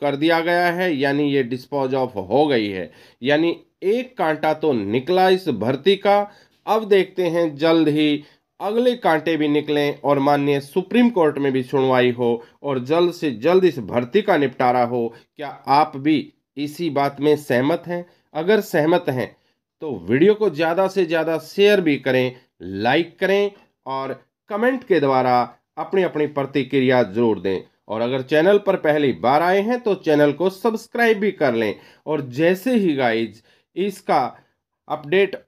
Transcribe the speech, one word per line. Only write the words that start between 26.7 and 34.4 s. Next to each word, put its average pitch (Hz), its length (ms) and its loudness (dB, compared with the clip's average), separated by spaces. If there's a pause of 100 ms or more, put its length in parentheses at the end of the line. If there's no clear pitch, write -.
ज़रूर 104 360 0
दें। 92 200 -4 (280)
और 110 140 -6
अगर 127 200 -2
चैनल 156 360 2
पर 202 180 0
पहली 151 360 0
बार 113 300 2
आए 185 200 2
हैं, 233 180 -2
तो 214 160 -2
चैनल 147 360 2
को 170 180 -2
सब्सक्राइब 226 680 -2
भी 202 120 0
कर 143 220 0
लें। 110 220 -2 (300)
और 151 160 -4
जैसे 165 540 -2
ही 190 200 2
गाइज 113 480 -2 (320)
इसका 175 600 -4 (500)